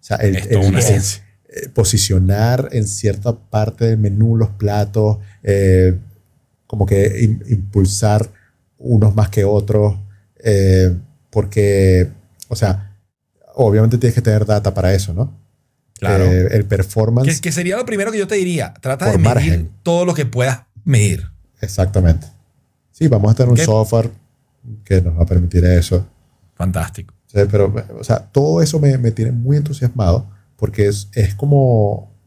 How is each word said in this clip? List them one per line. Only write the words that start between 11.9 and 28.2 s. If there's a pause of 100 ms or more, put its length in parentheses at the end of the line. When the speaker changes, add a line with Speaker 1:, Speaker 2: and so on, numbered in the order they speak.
Speaker 1:
o
sea, (580)
obviamente
tienes
que
tener
data
para
eso,
¿no? (600)
Speaker 2:
Claro.
Speaker 1:
Eh,
el
performance
Speaker 2:
Que,
que
sería
lo
primero
que
yo
te
diría.
Trata
Speaker 1:
por
Speaker 2:
de
medir
Speaker 1:
margen. (120)
Speaker 2:
todo
lo
que
puedas (200)
medir. (300)
Speaker 1:
Exactamente. (680)
Sí,
vamos
a
tener
un
Speaker 2:
¿Qué?
Speaker 1:
software (720)
que
nos
va
a
permitir
eso. (480)
Speaker 2:
Fantástico. (120)
Speaker 1:
Sí, (100)
pero, (240)
o
sea,